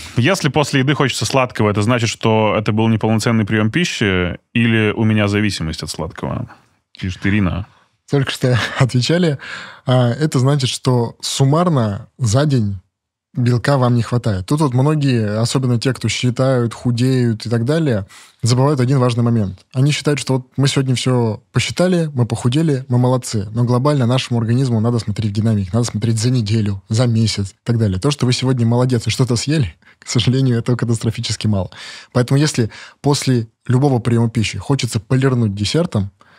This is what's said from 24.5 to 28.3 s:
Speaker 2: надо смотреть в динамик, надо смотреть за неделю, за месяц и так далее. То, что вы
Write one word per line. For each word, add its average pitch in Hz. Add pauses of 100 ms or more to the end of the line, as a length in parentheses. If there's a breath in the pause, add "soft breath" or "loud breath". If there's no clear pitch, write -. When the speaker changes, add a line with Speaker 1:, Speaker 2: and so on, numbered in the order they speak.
Speaker 2:
надо 120
смотреть 107
в 101
динамик, 104
надо 117
смотреть 113
за 120
неделю, 104
за 120
месяц 113
и -
так 117
далее. 98
То, 139
что -
вы 123